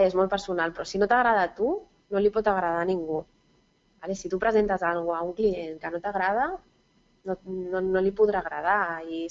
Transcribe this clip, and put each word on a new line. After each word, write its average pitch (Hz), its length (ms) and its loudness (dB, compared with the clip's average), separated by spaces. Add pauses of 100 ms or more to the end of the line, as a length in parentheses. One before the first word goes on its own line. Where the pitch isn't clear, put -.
és 185 140 4
molt 190 160 2
personal, 175 420 -2
però - 140 -8
si 196 100 -6
no 202 80 4
t'agrada 233 400 4
a - 80 -6
tu, 220 140 0 (420)
no 202 80 0
li 208 140 4
pot 214 160 0
agradar 175 320 0
a 180 80 0
ningú. 165 320 -2 (840)
Vale? 190 160 -4
Si - 80 -10
tu 185 120 -2
presentes 208 440 2
alguna 170 220 0
cosa 170 140 0
a 175 100 -2
un 180 80 -8
client 175 420 0
que 165 140 -8
no 170 80 -4
t'agrada, 202 480 0 (760)
no, 185 220 -4
no, 185 360 -6
no 185 220 2
li 196 80 2
podrà 202 300 2
agradar 165 680 -2
i 165 240 -6